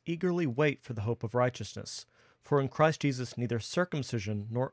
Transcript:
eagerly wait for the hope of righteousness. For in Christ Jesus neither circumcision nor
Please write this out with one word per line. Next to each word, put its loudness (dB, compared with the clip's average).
eagerly 0
wait 2
for -10
the -4
hope -2
of -6
righteousness. -2
For 4
in 0
Christ 4
Jesus -2
neither -2
circumcision -2
nor -2